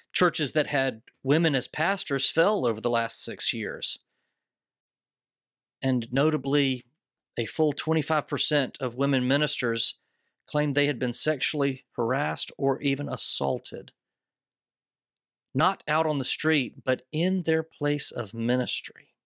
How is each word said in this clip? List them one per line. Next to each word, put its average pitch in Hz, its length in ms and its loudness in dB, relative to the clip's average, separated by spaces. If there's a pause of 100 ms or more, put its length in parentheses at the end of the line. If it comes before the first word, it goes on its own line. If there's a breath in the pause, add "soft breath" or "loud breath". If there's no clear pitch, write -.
(140 loud breath)
churches 156 380 2
that 151 160 2
had 135 340 -2 (220)
women 151 320 4
as 123 120 0
pastors 160 640 -2
fell 170 380 4
over 110 120 0
the 120 120 -2
last 117 320 -2
six - 300 -2
years. 95 440 -4 (1800)
And 127 320 -2
notably, 139 720 0 (520)
a 117 80 -2
full 151 280 0
twenty-five 156 540 0
percent 143 520 0
of 123 140 -4
women 131 340 2
ministers 131 680 0 (500)
claimed 147 300 0
they 143 100 2
had 139 140 -2
been 120 140 -2
sexually 139 800 -2
harassed 139 640 -2
or 139 280 0
even 139 260 -2
assaulted. - 840 -4 (1600)
Not 180 300 0
out 160 180 2
on 151 120 0
the 127 80 0
street, 151 580 0
but 127 300 0
in 180 300 0
their 160 200 2
place 147 480 -2
of 110 220 -6
ministry. - 840 -2 (100)